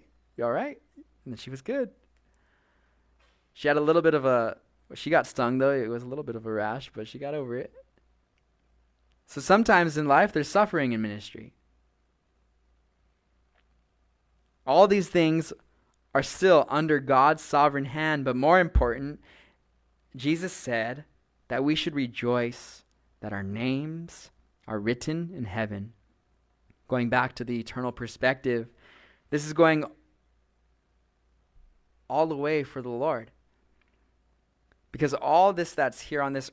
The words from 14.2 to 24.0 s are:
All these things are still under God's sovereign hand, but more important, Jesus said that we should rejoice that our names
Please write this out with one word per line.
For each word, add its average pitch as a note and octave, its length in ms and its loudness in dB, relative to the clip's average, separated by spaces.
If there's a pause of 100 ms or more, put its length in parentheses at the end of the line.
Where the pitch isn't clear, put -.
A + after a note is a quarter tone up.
All F3 220 8
these G3 180 2
things D#3+ 460 2 (600)
are C#3 100 2
still F3+ 440 4
under D3+ 320 2
God's C3+ 420 4
sovereign C#3+ 440 2
hand, D3+ 400 -2
but B2+ 100 0
more D3+ 240 6
important, C#3 640 0 (920)
Jesus E3 380 -2
said B2 540 -4 (420)
that B2+ 160 -2
we D3 100 2
should D#3 220 -4
rejoice A#2+ 880 -2 (380)
that G#2+ 100 -10
our G2 120 -6
names C3+ 880 -6 (360)